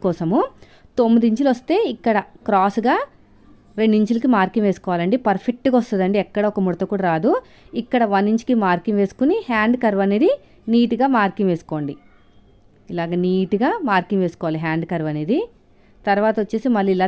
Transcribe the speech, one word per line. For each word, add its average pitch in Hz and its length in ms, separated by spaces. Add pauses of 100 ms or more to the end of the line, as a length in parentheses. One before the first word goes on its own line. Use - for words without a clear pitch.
కోసము. 175 320 (600)
తొమ్మిది 233 300
ఇంచులు 262 240
వస్తే 311 220 (180)
ఇక్కడ 220 220 (320)
క్రాస్గా 208 480 (840)
రెండు 220 200
ఇంచులకి 226 360
మార్కింగ్ 196 320
వేసుకోవాలండి. 185 500 (100)
పర్ఫెక్ట్గా 233 520
వస్తుందండి, 202 440
ఎక్కడ 208 260
ఒక 202 160
ముడత 180 260
కూడా 196 160
రాదు. 170 240 (500)
ఇక్కడ 240 300
వన్ 202 200
ఇంచ్కి 226 220 (120)
మార్కింగ్ 185 360
వేసుకుని 262 360 (120)
హ్యాండ్ 226 320
కర్వ్ 202 240
అనేది 214 240 (440)
నీట్‌గా 240 420
మార్కింగ్ 196 380
వేసుకోండి. 151 400 (1000)
ఇలాగ 170 180 (140)
నీట్‌గా 190 440 (200)
మార్కింగ్ 190 360
వేసుకోవాలి 160 400
హ్యాండ్ 160 260
కర్వ్ 160 200
అనేది. 156 280 (680)
తర్వాత 208 360
వచ్చేసి 220 320
మళ్ళీ 196 220
ఇలా 185 100